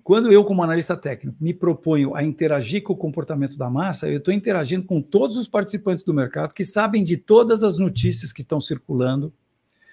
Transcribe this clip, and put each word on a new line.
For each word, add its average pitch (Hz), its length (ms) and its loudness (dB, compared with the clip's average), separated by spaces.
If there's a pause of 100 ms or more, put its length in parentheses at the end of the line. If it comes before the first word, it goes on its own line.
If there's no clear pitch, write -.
quando 226 260 4
eu, 202 140 10
como 190 180 0
analista 165 340 0
técnico, 135 460 -10
me 165 120 -2
proponho 156 600 0
a 147 80 -4
interagir 151 600 -2
com 196 100 -4
o - 40 -6
comportamento 143 600 -4
da 131 140 -6
massa, 156 380 -4
eu 147 120 -2
tô 175 100 -4
interagindo 185 540 -2
com 175 160 -2
todos 220 360 0
os 240 120 -6
participantes 202 560 -4
do 175 80 -2
mercado 147 400 -4
que 196 100 -6
sabem 208 400 0
de 170 140 -2
todas 226 480 4
as 175 140 0
notícias 120 540 -2
que 139 100 -14
estão - 180 -4
circulando, 135 720 -4 (600)